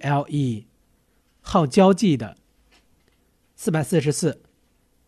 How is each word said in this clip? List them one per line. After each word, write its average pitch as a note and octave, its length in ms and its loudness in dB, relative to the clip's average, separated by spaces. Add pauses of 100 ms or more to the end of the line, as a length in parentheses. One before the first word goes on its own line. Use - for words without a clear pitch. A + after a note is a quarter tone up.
L C#3+ 260 -2
E， C3 400 -6 (760)
好 E3+ 240 0
交 F#3+ 260 4
际 F3+ 240 2
的。 A2 220 -12 (1160)
四 - 160 -4
百 D#3 140 -2
四 E3+ 160 0
十 C#3+ 100 0
四， - 300 -4 (680)